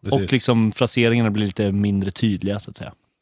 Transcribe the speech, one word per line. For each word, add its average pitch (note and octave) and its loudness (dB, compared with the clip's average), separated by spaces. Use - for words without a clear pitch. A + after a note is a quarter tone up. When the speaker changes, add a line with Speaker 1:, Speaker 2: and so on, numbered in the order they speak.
Speaker 1:
och F#2+ -6
Speaker 2:
precis. E3+ 2
Speaker 1:
liksom A2+ 2
fraseringarna A#2 2
blir G#2 -2
lite G2+ -2
mindre G2 0
tydliga, G2+ -2
så - -12
att - -16
säga. - -14